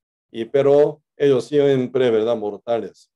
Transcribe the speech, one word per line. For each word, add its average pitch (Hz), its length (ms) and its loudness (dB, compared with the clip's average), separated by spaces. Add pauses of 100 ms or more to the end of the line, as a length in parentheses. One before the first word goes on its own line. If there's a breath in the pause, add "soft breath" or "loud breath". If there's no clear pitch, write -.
(300)
y, 113 160 -10
pero 143 560 2 (140)
ellos 135 280 0
siempre, 131 680 0
¿verdad? 110 260 0
Mortales, 104 800 -8